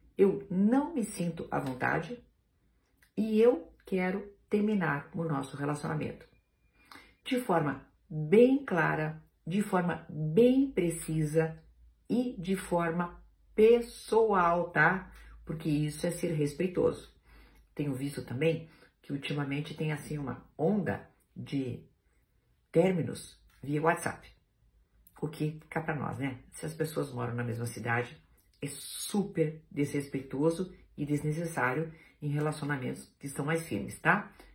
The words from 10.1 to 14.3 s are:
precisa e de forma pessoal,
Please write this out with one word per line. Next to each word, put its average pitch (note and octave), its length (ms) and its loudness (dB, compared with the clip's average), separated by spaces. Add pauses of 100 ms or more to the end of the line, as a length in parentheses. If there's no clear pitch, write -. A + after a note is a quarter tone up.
precisa D#3+ 880 0 (500)
e B3 280 0
de F#3+ 180 -2
forma E3+ 680 -2 (320)
pessoal, G#3+ 1120 6